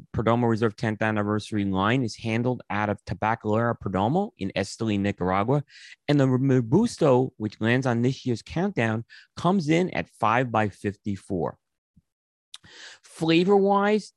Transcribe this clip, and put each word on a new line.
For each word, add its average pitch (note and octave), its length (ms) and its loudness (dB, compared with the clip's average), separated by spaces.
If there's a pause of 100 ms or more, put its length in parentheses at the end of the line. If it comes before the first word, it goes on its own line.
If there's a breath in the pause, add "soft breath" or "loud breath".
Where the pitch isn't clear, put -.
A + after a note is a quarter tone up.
(160)
Perdomo A#2 340 2
Reserve A2 280 0
tenth G#2+ 240 -4
Anniversary G#2+ 640 -2
line G2 380 0
is G#2+ 120 -8
handled A#2 540 -4
out G#2 200 -2
of G2+ 140 -4
Tabacalera A2 760 -2
Perdomo A2+ 600 -2
in F#2 180 -6
Esteli, G#2 420 -2
Nicaragua. G2+ 640 0 (440 loud breath)
And D3 100 2
the C3+ 100 4
Robusto, C3 1080 2
which G#2+ 220 -8
lands B2 260 2
on A#2+ 160 0
this B2+ 240 -2
year's A#2 160 -4
countdown, A#2 600 -2 (320 loud breath)
comes F3 320 0
in E3 220 2
at - 200 -6 (120)
five A#2+ 280 2
by G#2+ 200 0
fifty-four. F#2+ 880 -6 (1500 loud breath)
Flavor-wise, G3 1120 2